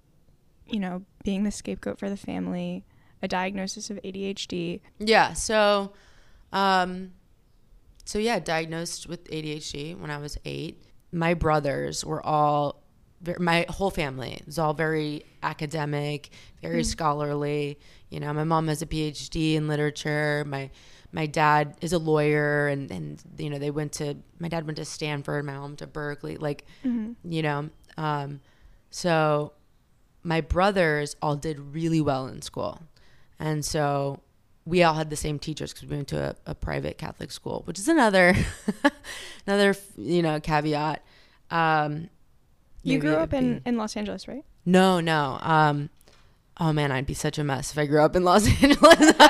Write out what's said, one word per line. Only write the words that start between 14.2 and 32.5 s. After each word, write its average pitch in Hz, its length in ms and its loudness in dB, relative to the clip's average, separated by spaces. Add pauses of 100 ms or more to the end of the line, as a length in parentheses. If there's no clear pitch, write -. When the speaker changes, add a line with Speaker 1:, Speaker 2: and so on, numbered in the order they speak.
Speaker 2:
is 147 120 -8
all 151 160 2
very 156 500 -2 (180)
academic, 147 880 -4 (320)
very 165 200 -2
Speaker 1:
Mm. - 40 -2
Speaker 2:
scholarly. 147 920 -2 (320)
You 151 100 -10
know, 147 120 -4
my 151 120 -2
mom 160 240 2
has 156 140 -2
a 156 40 -6
P 156 160 -4
H 151 280 -6
D 156 260 0
in 151 120 0
literature. 147 800 -2
My, 135 240 -8 (400)
my 160 160 -4
dad 151 540 2
is 165 140 -2
a 175 40 4
lawyer, 147 720 2
and, 139 220 -4
and, 147 320 -10 (160)
you 156 100 -8
know, 143 100 -6
they 143 120 -4
went 147 220 -4
to, 147 220 -6 (240)
my 170 100 -8
dad 165 180 -6
went 151 100 -8
to 156 80 -10
Stanford, 147 640 -6
my 139 80 -10
mom 143 220 -12
to 147 100 -14
Berkeley, 147 500 -10
like, 147 300 -6 (180)
Speaker 1:
Mm-hmm. 240 280 -4 (200)
Speaker 2:
you 160 100 -2
know, 147 280 -4 (260)
um, 143 440 -4 (500)
so 156 640 0 (680)
my 160 200 0
brothers 160 800 2
all 151 140 0
did 143 220 -6
really 156 440 0
well 135 240 0
in - 160 -12
school. - 400 -8 (560)